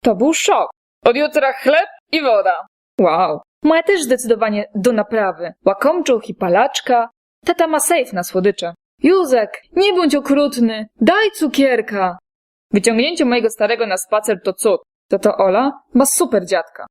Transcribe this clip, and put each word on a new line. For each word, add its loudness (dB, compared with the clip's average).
To 0
był 0
szok. 0
Od 4
jutra 0
chleb 0
i -2
woda. 0
Wow. 0
Moja 2
też 0
zdecydowanie -2
do 0
naprawy. -4
Łakomczuch 0
i -10
palaczka. 0
Tata 0
ma -2
sejf -2
na -4
słodycze. -2
Józek, 2
nie 2
bądź 2
okrutny. 0
Daj 2
cukierka. -2
Wyciągnięcie 0
mojego 0
starego -2
na -2
spacer -2
to -2
cud. -2
Tato 0
Ola 2
ma 4
super 0
dziadka. -6